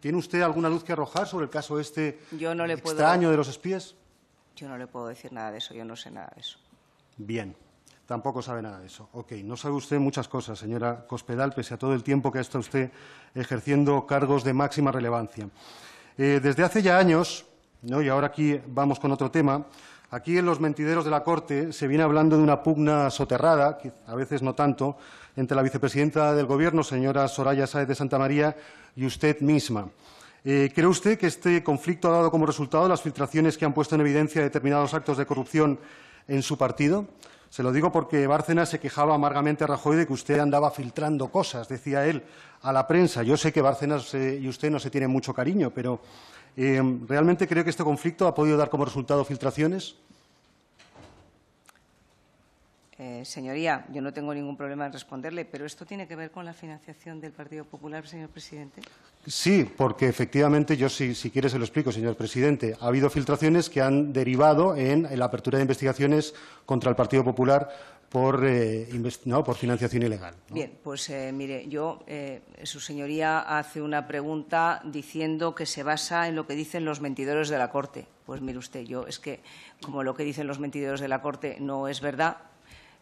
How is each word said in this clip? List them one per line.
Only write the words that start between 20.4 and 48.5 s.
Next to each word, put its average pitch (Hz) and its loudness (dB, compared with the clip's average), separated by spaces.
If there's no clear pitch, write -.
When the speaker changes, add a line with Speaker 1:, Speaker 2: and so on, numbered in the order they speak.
Speaker 1:
los 156 2
mentideros 156 0
de 151 -2
la 147 0
Corte 156 -2
se 143 -4
viene 151 4
hablando 156 6
de 156 8
una 147 4
pugna 151 2
soterrada, 143 2
que 127 -12
a 113 -12
veces 135 -4
no 131 -2
tanto, 139 2
entre 135 0
la 135 4
vicepresidenta 143 2
del 147 2
Gobierno, 151 2
señora 135 0
Soraya 135 0
Sáez 139 -2
de 135 0
Santamaría, 147 2
y 127 -6
usted 151 0
misma. 127 2
Eh, 139 2
¿cree 170 4
usted 208 4
que 180 0
este 175 2
conflicto 160 0
ha 165 6
dado 170 6
como 160 4
resultado 151 2
las 175 2
filtraciones 156 0
que 165 -2
han 147 2
puesto 151 0
en 151 4
evidencia 147 2
determinados 143 0
actos 147 0
de 139 0
corrupción 151 2
en 135 0
su 147 -2
partido? 147 2
Se - -4
lo 127 2
digo 156 2
porque 143 2
Bárcenas 165 2
se 160 -4
quejaba 147 2
amargamente 143 2
a - 0
Rajoy 147 2
de 165 4
que 139 -2
usted 147 0
andaba 147 4
filtrando 143 -4
cosas, 127 -2
decía 139 0
él, 151 0
a 131 0
la 131 4
prensa. 160 4
Yo 139 4
sé 156 0
que 156 2
Bárcenas, 139 0
eh, 135 -2
y 135 -6
usted 151 -2
no 151 0
se 135 -6
tienen 135 0
mucho 131 0
cariño, 147 0
pero 123 -4
eh, 131 2
¿realmente 165 4
creo 170 2
que 170 0
este 170 -4
conflicto 156 0
ha 165 2
podido 151 4